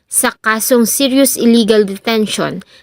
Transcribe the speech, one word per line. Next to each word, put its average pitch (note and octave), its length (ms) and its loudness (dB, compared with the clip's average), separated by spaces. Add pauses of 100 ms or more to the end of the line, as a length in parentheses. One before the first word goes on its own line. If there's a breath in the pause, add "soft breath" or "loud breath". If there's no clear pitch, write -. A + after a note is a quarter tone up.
sa - 240 -4
kasong A3 560 0
serious C4+ 480 0
illegal A3+ 480 2
detention G3 800 -4 (200 soft breath)